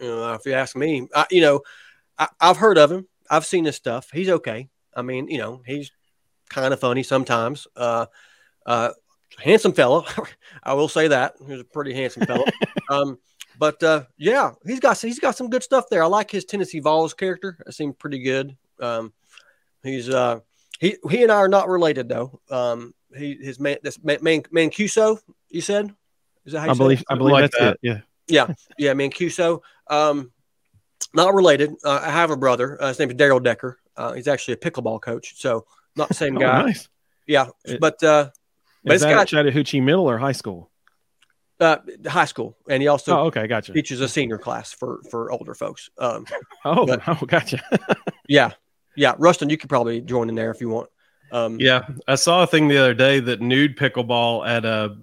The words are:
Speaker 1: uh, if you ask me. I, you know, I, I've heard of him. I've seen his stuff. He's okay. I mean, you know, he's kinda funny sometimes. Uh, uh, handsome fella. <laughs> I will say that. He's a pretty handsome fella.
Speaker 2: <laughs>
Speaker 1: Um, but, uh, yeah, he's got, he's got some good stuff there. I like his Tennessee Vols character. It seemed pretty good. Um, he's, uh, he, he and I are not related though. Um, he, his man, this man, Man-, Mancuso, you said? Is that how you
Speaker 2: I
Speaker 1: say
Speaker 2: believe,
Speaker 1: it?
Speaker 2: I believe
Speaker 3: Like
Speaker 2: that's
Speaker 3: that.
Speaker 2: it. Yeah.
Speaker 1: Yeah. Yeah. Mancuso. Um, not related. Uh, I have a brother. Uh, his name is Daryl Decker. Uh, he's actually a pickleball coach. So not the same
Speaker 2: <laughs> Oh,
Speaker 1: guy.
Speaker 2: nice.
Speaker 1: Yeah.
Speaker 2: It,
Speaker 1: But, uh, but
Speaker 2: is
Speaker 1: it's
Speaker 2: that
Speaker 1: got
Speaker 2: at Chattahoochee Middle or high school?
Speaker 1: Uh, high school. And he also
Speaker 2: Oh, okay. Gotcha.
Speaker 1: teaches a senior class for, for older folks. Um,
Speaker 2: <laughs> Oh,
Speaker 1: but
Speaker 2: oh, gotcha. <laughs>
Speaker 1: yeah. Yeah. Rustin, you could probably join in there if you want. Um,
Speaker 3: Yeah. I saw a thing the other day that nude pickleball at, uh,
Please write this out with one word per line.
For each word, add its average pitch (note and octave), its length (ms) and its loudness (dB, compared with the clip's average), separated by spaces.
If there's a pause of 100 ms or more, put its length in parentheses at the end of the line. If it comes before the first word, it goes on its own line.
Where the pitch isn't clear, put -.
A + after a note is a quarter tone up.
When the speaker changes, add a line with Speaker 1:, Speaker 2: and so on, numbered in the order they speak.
Speaker 1:
uh, A#2 400 -6
if - 60 -14
you C3+ 80 -4
ask C3 220 -2
me. C#3 380 -4
I, D3 160 2
you F3+ 100 4
know, C#3+ 200 4 (580)
I, D3+ 100 -2 (120)
I've E3+ 160 6
heard F#3 220 4
of D3 120 8
him. F#3 160 -8 (240)
I've D#3 140 2
seen F3 200 -2
his D3 120 -2
stuff. B2 360 -8
He's F#3 160 -4
okay. C3 400 -4 (280)
I B2 60 -8
mean, B2+ 260 -8
you D#3 100 -6
know, A#2 280 -10
he's C#3 240 -10 (600)
kinda C3+ 260 0
funny C3 260 0
sometimes. B2 720 -2
Uh, A#2 320 -2 (580)
uh, A#2+ 260 -2 (480)
handsome G3 340 4
fella. C#3+ 320 2 (300)
<laughs> - 280 -20
I C3+ 120 -4
will D3 140 0
say D#3+ 200 0
that. C3 260 2 (120)
He's C3+ 140 -14
a B2 40 -20
pretty C#3 300 -10
handsome B2+ 320 -4
fella. B2 240 -2
Speaker 2:
<laughs> - 400 -8
Speaker 1:
Um, C#3 280 -4 (400)
but, D3+ 240 -2
uh, D#3 220 2 (140)
yeah, G3 340 0 (140)
he's B3 140 -6
got, A#3+ 200 2
he's A#3+ 200 -8
got C4+ 160 -2
some B3+ 140 -10
good B3 120 -2
stuff B3+ 280 -2
there. F3+ 120 2
I E3 40 2
like G#3 240 0
his G3 140 -8
Tennessee F3+ 360 -8
Vols D#3 340 0
character. F#3 420 -8 (100)
It - 80 -18
seemed C#3+ 240 -8
pretty C#3+ 200 -10
good. C3 380 -4 (240)
Um, A2+ 320 -6 (680)
he's, C3 280 -8
uh, B2 300 0 (400)
he, G3+ 160 0 (140)
he A#3 120 2
and A3+ 100 6
I G#3 40 6
are G3 120 4
not F#3+ 200 4
related D#3 400 0
though. B2 320 -8 (100)
Um, A#2+ 420 -4 (240)
he, C#3+ 240 -10
his C3 200 -14
man, C#3+ 220 -2
this C#3 200 -12
man, D3 180 -2
Man-, D#3+ 220 2 (120)
Mancuso, G#3 640 0 (320)
you E3+ 100 -8
said? G3+ 340 -4 (500)
Is C#3+ 100 -14
that D#3 60 -6
how D3+ 60 -6
you C#3+ 40 2
Speaker 2:
I C3 40 4
Speaker 1:
say A#2+ 40 0
Speaker 2:
believe, C3+ 220 4
Speaker 1:
it? - 80 -14
Speaker 2:
I C3+ 60 -2
believe C3 180 4
Speaker 3:
Like C#3 100 6 (100)
Speaker 2:
that's A#2+ 60 -2
Speaker 3:
that. B2 160 4
Speaker 2:
it. - 80 -10
Yeah. A2+ 180 -4 (260)
Speaker 1:
Yeah. C#3+ 280 2 (240)
Yeah. C#3+ 160 0
Mancuso. D#3+ 680 -2 (280)
Um, D3 440 0 (840)
not F3+ 200 6
related. D3+ 360 6 (140)
Uh, C#3+ 180 0
I D#3 80 -4
have E3 200 2
a D3 60 -2
brother. C3 460 0
Uh, C#3 60 -2
his C3 100 -4
name C#3+ 120 0
is B2 60 -8
Daryl C3+ 260 6
Decker. B2 360 -2 (180)
Uh, A#2+ 160 -8
he's B2+ 160 -6
actually C3+ 260 -4
a - 40 -8
pickleball A#2 420 -6
coach. - 400 -12
So A#2 260 -2 (280)
not D3+ 140 -2
the F#3+ 60 -2
same C#3 220 -4
Speaker 2:
<laughs> - 20 -2
Oh, - 20 -2
Speaker 1:
guy. C3 220 4
Speaker 2:
nice. A#3 260 -2 (380)
Speaker 1:
Yeah. C#3 200 2 (180)
Speaker 2:
It, B2 160 -8
Speaker 1:
But, D#3 220 2
uh, D3+ 280 4 (520)
but D3 140 4
Speaker 2:
is E3+ 60 2
Speaker 1:
it's - 20 4
Speaker 2:
that D#3 100 4
Speaker 1:
got A3 80 6
Speaker 2:
at F#3 60 2
Chattahoochee D3 540 2
Middle D#3+ 280 2
or A2+ 80 -2
high C3+ 140 -2
school? F#2+ 360 -10 (920)
Speaker 1:
Uh, D#3+ 160 4 (320)
high D#3 160 0
school. A2+ 320 -8 (120)
And C3+ 140 0
he C#3+ 60 2
also D3 280 0
Speaker 2:
Oh, C#3+ 100 2
okay. A2+ 200 -4
Gotcha. G#2+ 260 -6
Speaker 1:
teaches C#3 280 -4
a C3+ 80 -2
senior A#2 280 -4
class A#2 360 -10
for, B2 280 -12 (120)
for A#2 180 -8
older A#2 240 -10
folks. - 420 -12
Um, A2+ 300 -6 (180)
Speaker 2:
<laughs> - 200 -20
Oh, E3 220 2
Speaker 1:
but B2+ 200 0
Speaker 2:
oh, E3 200 -2
gotcha. C3+ 360 0 (320)
<laughs> - 340 -10
Speaker 1:
yeah. C#3 220 6 (460)
Yeah. C#3 220 4
Rustin, D#3+ 300 4
you D#3 80 0
could D3+ 120 -18
probably A#2 320 0
join A#2 280 -4
in A2+ 60 -6
there A2+ 160 -4
if A2 100 -14
you A#2+ 100 -6
want. A2+ 180 -8 (420)
Um, A#2 300 -4
Speaker 3:
Yeah. B2+ 260 2 (220)
I C3+ 80 2
saw F3 260 2
a E3+ 60 2
thing D#3 180 2
the C#3+ 120 4
other B2+ 160 4
day C3+ 260 2
that A#2+ 200 -4
nude C3 360 0
pickleball A#2 720 -2
at, A#2 160 -2
uh, G#2+ 240 -2 (140)